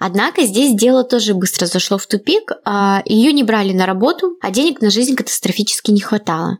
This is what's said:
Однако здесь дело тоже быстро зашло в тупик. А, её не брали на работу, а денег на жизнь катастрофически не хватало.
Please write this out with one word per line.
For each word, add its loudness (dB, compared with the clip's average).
Однако -2
здесь 2
дело 4
тоже 0
быстро -2
зашло -2
в -12
тупик. -2
А, 0
её 4
не 2
брали 0
на 2
работу, 0
а -6
денег 0
на 2
жизнь 0
катастрофически -2
не 4
хватало. -4